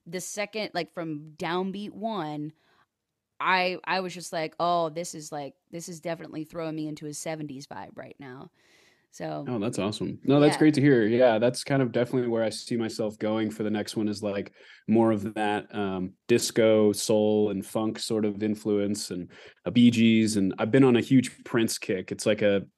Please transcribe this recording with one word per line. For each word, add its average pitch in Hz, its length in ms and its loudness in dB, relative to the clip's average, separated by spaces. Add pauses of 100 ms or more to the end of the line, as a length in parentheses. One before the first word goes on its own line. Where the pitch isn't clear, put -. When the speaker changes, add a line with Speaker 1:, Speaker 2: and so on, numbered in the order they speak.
Speaker 1:
the 175 140 -10
second, 208 540 -8
like, 170 180 -4
from 156 460 -8
Downbeat 190 540 -4
one, 156 600 -6 (880)
I, 180 460 2
I 180 160 -2
was 180 120 -8
just 175 200 -12
like, 160 260 -4
"Oh, 170 300 2
this 170 240 -8
is, 151 180 -14
like, 143 220 -10 (180)
this 170 160 -12
is 165 140 -14
definitely 160 420 -8
throwing 160 320 -8
me 156 120 -6
into 151 180 -10
a 147 80 -8
seventies 147 540 -10
vibe - 280 -14
right - 240 -16
now." 135 300 -18 (600)
So 78 360 -10
Speaker 2:
Oh, 123 120 -4
that's 107 200 -4
awesome. 95 440 -6
No, 139 160 4
that's 147 160 6
Speaker 1:
Yeah. 135 40 -2
Speaker 2:
great 156 140 6
to 139 80 0
hear. 127 240 6
Yeah, 117 340 4
that's 123 240 0
kind 139 180 0
of 117 100 0
definitely 120 380 0
where 113 140 0
I 107 60 0
see - 280 -6
myself 110 400 -4
going 110 320 -2
for 110 140 -6
the 107 60 -2
next 104 260 -4
one, 107 120 0
is, 101 140 -4
like, 101 320 -4 (340)
more 113 240 4
of 107 240 -4
that, 104 380 -2
um, 95 400 -4 (140)
disco, 110 640 4
soul, 107 600 2
and 95 140 -4
funk 110 340 -4
sort 107 260 -2
of 101 180 -4
influence, 104 680 -2
and, 87 200 -10 (340)
uh, 90 60 -4
Bee 120 200 8
Gees. 110 440 4
And 95 240 2
I've 110 120 -2
been 135 120 8
on 123 140 6
a 113 40 2
huge - 440 2
Prince 113 320 0
kick. 92 340 -6
It's - 140 -8
like 107 160 2
a, 101 240 2 (120)